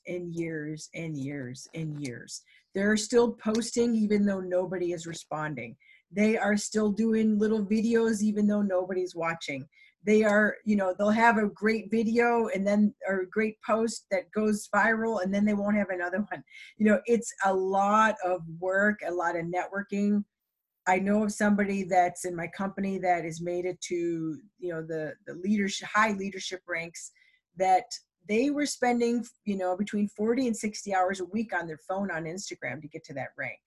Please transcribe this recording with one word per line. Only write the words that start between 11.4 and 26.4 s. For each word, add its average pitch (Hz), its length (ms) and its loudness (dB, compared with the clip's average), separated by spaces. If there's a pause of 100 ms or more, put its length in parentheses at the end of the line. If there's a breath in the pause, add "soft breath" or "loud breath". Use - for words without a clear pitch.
great 214 440 -2
video 233 640 2
and 196 120 -2
then, 208 280 4 (140)
or 190 140 0
a 185 80 -6
great 220 360 -2
post 226 460 -2
that 185 200 -2
goes 214 420 0
viral, 220 480 2
and 196 120 -2
then 208 100 2
they 208 120 4
won't 202 200 0
have 196 140 0
another 180 300 -4
one. 175 240 -6 (340 loud breath)
You 214 80 2
know, 208 220 4
it's 233 260 0 (100)
a 196 100 2
lot 202 680 2
of 180 180 0 (180)
work, 196 460 2
a 170 60 -4
lot 175 240 -2
of 170 120 -4
networking. 202 760 -2 (640)
I 247 120 4
know 208 240 2
of 208 100 -2
somebody 202 500 0
that's 180 400 2
in 180 100 -6
my 170 140 -6
company 196 520 -4
that 175 260 0
has 165 160 -8
made 175 240 -4
it 180 160 -6
to, 165 560 -4 (220)
you 175 140 -6
know, 160 80 -6
the, 160 340 -6 (100)
the 143 80 -12
leadership, 196 600 -2
high 214 200 4
leadership 190 520 -8